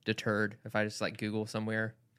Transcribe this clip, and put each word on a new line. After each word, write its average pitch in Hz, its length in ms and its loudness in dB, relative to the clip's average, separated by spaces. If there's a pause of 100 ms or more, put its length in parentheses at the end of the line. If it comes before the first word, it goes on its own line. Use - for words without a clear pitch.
deterred 107 580 2
if - 120 -6
I 107 100 4
just, 104 160 -4
like, 110 160 -2
Google 107 280 0
somewhere 110 500 -2 (240)